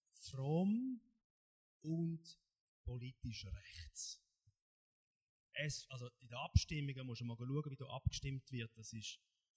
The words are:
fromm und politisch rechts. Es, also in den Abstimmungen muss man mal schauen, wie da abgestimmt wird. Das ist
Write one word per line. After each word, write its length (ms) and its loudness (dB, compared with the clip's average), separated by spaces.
fromm 880 4
und 560 0
politisch 600 -4
rechts. 760 -6
Es, 380 0
also 180 -6
in 80 -18
den 100 -8
Abstimmungen 680 2
muss 140 -4
man 160 -2
mal 100 -4
schauen, 240 0
wie 60 -8
da 100 -8
abgestimmt 680 -2
wird. 240 -4
Das 160 -12
ist 260 -6